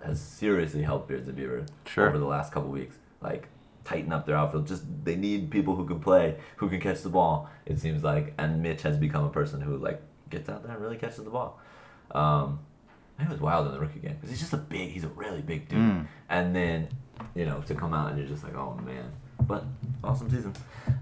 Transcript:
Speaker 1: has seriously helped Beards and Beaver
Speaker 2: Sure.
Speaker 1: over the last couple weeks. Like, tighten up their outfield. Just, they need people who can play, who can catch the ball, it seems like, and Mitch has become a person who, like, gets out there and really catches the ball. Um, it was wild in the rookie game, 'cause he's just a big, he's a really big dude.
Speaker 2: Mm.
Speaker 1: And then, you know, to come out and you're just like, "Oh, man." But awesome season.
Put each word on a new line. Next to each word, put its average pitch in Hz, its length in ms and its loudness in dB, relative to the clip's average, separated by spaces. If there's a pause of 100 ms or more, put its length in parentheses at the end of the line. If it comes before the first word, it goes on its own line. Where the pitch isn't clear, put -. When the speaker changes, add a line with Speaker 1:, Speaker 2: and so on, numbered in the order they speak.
Speaker 1:
has - 160 -2
seriously 82 640 2
helped 71 280 0
Beards 65 180 -4
and 65 100 -6
Beaver 67 280 -4 (200)
Speaker 2:
Sure. 104 220 4
Speaker 1:
over 73 100 4
the 71 80 2
last 71 260 -2
couple 71 180 -2
weeks. 67 280 -8 (240)
Like, - 260 -6 (360)
tighten 82 300 -2
up 78 120 -2
their 76 120 4
outfield. 73 280 2
Just, 90 180 -4 (200)
they 85 140 2
need 98 340 0
people 95 240 4
who 90 100 -2
can 82 140 -2
play, 85 380 6 (180)
who 101 140 0
can 90 100 0
catch 90 220 0
the 95 80 -6
ball, 82 400 4 (160)
it 76 140 -2
seems 78 240 0
like, 76 340 2
and 80 260 2
Mitch 82 200 -2
has 73 140 4
become 73 280 4
a 71 40 2
person 71 320 0
who, 71 160 -2
like, - 240 -2 (280)
gets - 200 -8
out 104 140 -8
there 117 100 -10
and 107 80 -8
really 113 160 -4
catches 113 260 -8
the 107 60 -12
ball. 120 300 -6 (520)
Um, 73 480 4 (600)
it 147 100 0
was - 120 -6
wild 76 260 4
in 67 60 -4
the 67 60 -6
rookie 76 200 -4
game, - 220 -6
'cause - 80 -10
he's 123 100 -6
just - 140 -2
a - 40 2
big, 92 320 -6
he's 87 140 -6
a 78 60 -4
really 82 320 -6
big 78 260 -6
dude. 98 120 2
Speaker 2:
Mm. 95 280 4 (220)
Speaker 1:
And 90 260 2
then, 82 320 2 (480)
you 85 100 0
know, 71 220 -2
to 78 80 -2
come 80 180 0
out 76 160 2
and 73 80 -2
you're 69 100 -2
just 73 160 -6
like, - 120 -10
"Oh, 67 180 -6 (100)
man." 62 280 -8 (340)
But - 200 0 (380)
awesome 127 260 0
season. 117 240 0 (480)